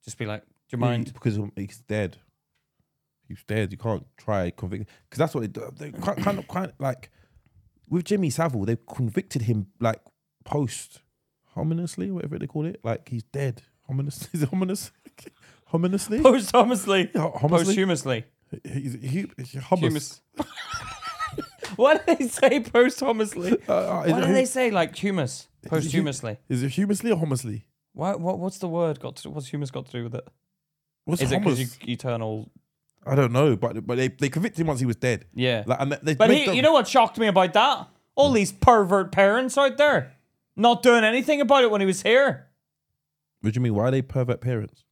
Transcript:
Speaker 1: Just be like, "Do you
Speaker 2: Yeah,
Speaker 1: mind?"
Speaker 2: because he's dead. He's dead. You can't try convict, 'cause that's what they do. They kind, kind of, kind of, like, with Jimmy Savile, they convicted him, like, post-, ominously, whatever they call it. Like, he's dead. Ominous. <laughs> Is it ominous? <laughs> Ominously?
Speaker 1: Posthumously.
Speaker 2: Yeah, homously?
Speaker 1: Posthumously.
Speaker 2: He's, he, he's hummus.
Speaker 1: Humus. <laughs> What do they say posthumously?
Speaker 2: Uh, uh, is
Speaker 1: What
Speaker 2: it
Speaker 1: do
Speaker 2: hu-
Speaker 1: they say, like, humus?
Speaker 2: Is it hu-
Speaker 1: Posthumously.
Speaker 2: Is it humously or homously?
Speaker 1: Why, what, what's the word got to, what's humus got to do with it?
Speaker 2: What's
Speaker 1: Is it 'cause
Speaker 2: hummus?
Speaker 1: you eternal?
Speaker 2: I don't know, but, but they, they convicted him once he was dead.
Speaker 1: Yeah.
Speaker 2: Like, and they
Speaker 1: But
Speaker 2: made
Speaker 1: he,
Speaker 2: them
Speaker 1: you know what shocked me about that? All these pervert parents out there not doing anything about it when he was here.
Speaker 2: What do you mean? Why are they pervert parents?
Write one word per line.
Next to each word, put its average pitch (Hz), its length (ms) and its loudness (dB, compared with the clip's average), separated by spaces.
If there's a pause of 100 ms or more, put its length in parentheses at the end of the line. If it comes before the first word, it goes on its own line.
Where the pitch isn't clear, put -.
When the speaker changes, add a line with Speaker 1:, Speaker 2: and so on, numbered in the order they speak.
Speaker 1:
Just - 140 -16
be 120 80 -6
like, 107 160 -8 (280)
"Do 123 80 -8
you - 20 -4
Speaker 2:
Yeah, 120 80 2
Speaker 1:
mind?" 120 260 -2
Speaker 2:
because 107 260 -2 (160)
he's 98 320 -12
dead. 104 300 -4 (1080)
He's - 180 -18
dead. 107 260 -4
You 98 60 -14
can't 104 280 -6 (120)
try 95 340 -4
convict, 101 380 -10 (200)
'cause - 80 -14
that's 156 180 -2
what 131 60 -4
they 110 60 -6
do. - 280 -12
They 147 160 -14
kind, - 320 -6
kind 202 160 -2
of, - 80 -16
kind 185 200 -6
of, - 120 -14
like, 135 320 -6 (800)
with 165 160 -2
Jimmy 196 240 0
Savile, 123 360 -2
they 113 120 0 (100)
convicted 123 560 -4
him, 107 240 0 (120)
like, 113 220 -2 (440)
post-, - 560 -6 (540)
ominously, 170 560 -4
whatever 165 280 -8
they - 80 -8
call 151 180 -6
it. 170 180 -8
Like, 113 260 -6
he's 117 140 -8
dead. 135 400 -8 (260)
Ominous. 139 400 -6
<laughs> - 40 -14
Is 156 100 -2
it 131 100 -2
ominous? 190 380 -4 (360)
<laughs> - 460 -16
Ominously? 190 480 0
Speaker 1:
Posthumously. 233 920 4
Speaker 2:
Yeah, 156 180 0
homously? 165 340 2
Speaker 1:
Posthumously. 175 600 0 (380)
Speaker 2:
He's, 135 300 -6
he, 143 320 -6 (120)
he's 127 180 -14
hummus. 139 240 -2
Speaker 1:
Humus. 135 420 -4 (160)
<laughs> 302 80 -6 (1300)
What 285 320 4
do 339 80 4
they 269 120 -2
say 269 340 2
posthumously? 220 960 0 (100)
Speaker 2:
Uh, 202 60 0 (260)
uh, 160 60 -6
is 170 60 2
Speaker 1:
What - 80 2
Speaker 2:
it - 20 0
Speaker 1:
do - 80 0
Speaker 2:
hu- 185 40 4
Speaker 1:
they 262 120 4
say, 254 260 -2
like, 175 240 0
humus? 185 360 -2
Speaker 2:
Is - 120 -16
it - 260 -20
hu- - 60 -
Speaker 1:
Posthumously. 143 640 -2 (120)
Speaker 2:
Is 127 140 -2
it 139 60 -2
humously 202 420 0
or 190 60 2
homously? 131 500 -4 (260)
Speaker 1:
Why, 190 220 -4
what, 185 240 -4
what's 185 200 -6
the 180 100 -6
word 165 320 -2
got 131 160 -12
to, - 120 -16
what's 143 180 -10
humus 143 220 -6
got 127 180 -10
to - 40 -20
do 120 140 -8
with 120 100 -10
it? - 120 -12 (760)
Speaker 2:
What's 170 180 -2
Speaker 1:
Is 131 120 0
it 190 100 0
'cause 139 160 2
Speaker 2:
hummus? 120 260 -8
Speaker 1:
you 120 80 -4
eternal? 113 560 -6 (560)
Speaker 2:
I 135 100 -2
don't 131 180 4
know, 135 240 4
but, 113 280 -4
but 120 120 -2
they, 131 100 0
they 143 220 -2
convicted 165 320 -4
him 165 60 0
once 139 120 -2
he 135 60 0
was 117 100 0
dead. 120 300 -2 (100)
Speaker 1:
Yeah. 120 320 0
Speaker 2:
Like, 123 140 0
and 139 100 -2 (100)
they 151 140 -2
Speaker 1:
But 220 140 6
Speaker 2:
made 269 100 6
Speaker 1:
he, 277 80 -2
Speaker 2:
them 190 80 0
Speaker 1:
you 254 60 2
know 302 120 6
what 254 140 4
shocked 233 320 2
me 220 80 2
about 185 260 4
that? 233 340 2 (280)
All 285 160 4
these 214 220 2
pervert 196 580 4
parents 233 460 4
out 277 200 2
there 277 360 2 (420)
not 233 260 4
doing 240 220 6
anything 254 380 2
about 269 220 6
it 233 60 4
when 208 120 2
he 196 60 2
was 190 140 0
here. 240 460 2 (920)
Speaker 2:
What 107 120 0
do 120 40 0
you 123 40 2
mean? 117 140 2
Why 104 140 2
are - 20 2
they 131 100 0
pervert 127 400 -2
parents? 120 500 -6